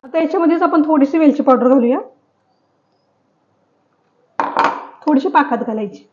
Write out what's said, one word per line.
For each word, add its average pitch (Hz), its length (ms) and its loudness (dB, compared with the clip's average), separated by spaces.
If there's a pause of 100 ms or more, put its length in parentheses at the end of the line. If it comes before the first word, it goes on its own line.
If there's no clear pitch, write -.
आता 320 140 -4
याच्यामध्येच 330 440 0
आपण 339 240 0
थोडीशी 302 320 0
वेलची 285 240 2
पावडर 254 260 2
घालूया, 254 300 2 (3000)
थोडीशी 302 220 0
पाकात 285 300 0
घालायची. 214 540 -10